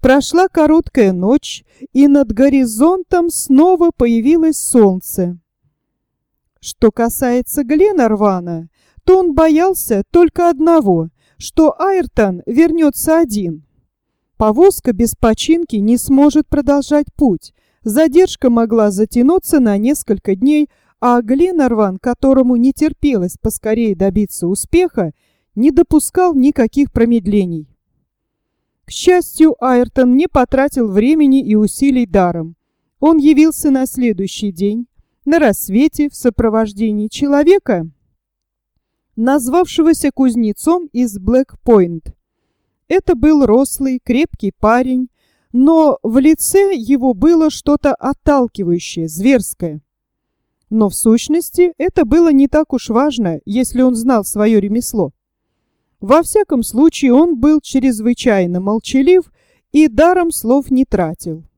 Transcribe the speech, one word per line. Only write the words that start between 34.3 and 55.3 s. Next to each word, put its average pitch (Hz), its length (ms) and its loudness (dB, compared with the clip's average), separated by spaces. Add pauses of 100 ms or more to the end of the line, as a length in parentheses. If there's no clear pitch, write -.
день, 208 340 -4 (380)
на 320 160 2
рассвете, 277 680 0
в - 60 -12
сопровождении 214 920 -2
человека, 285 840 0 (1300)
назвавшегося 285 960 0
кузнецом 262 800 -2
из 233 260 -4
Блэкпойнт. 196 960 0 (720)
Это 370 300 -2
был 294 280 2
рослый, 254 600 0
крепкий 240 520 -4
парень, 254 520 -2 (440)
но 294 520 2
в 226 140 0
лице 370 580 2
его 247 360 -2
было 311 380 2
что-то 285 420 -2
отталкивающее, 202 1160 -4
зверское. 175 720 -2 (920)
Но 214 200 0
в - 40 -14
сущности 320 840 0
это 339 280 -2
было 320 280 2
не 277 140 4
так 302 260 -2
уж 254 160 -6
важно, 226 560 -2
если 240 380 -2
он 254 140 2
знал 226 280 -2
своё 208 360 0
ремесло. 202 500 -4 (880)